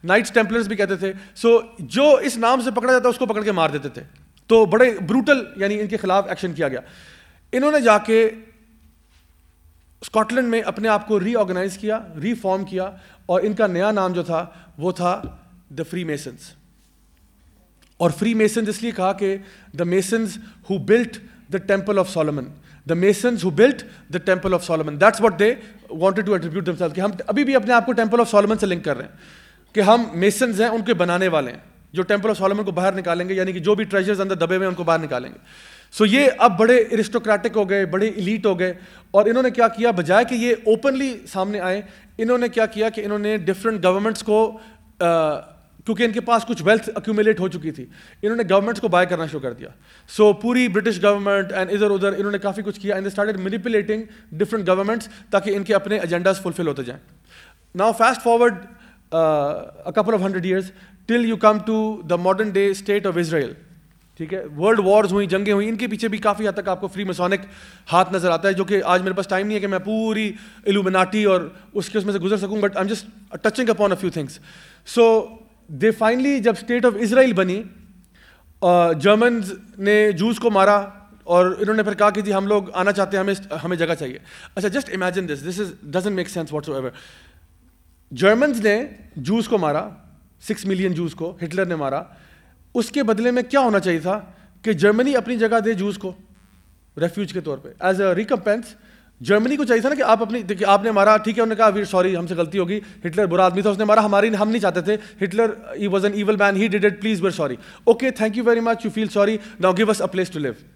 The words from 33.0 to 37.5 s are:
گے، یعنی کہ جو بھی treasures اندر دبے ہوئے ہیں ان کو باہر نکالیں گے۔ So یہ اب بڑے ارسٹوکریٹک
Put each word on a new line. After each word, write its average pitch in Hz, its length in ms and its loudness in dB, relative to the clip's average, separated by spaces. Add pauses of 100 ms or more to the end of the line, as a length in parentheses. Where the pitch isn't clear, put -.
گے، 196 40 -2
یعنی 185 180 -2
کہ 180 80 -6
جو 196 160 4
بھی 196 100 -2
treasures 196 360 0
اندر 196 140 -2
دبے 165 200 0
ہوئے 185 40 0
ہیں 190 80 -2
ان 180 80 -4
کو 175 80 -8
باہر 165 160 2
نکالیں 139 300 -6
گے۔ - 400 -20 (320)
So 208 100 6
یہ 269 160 6 (100)
اب 202 220 4
بڑے 233 180 6
ارسٹوکریٹک 220 800 0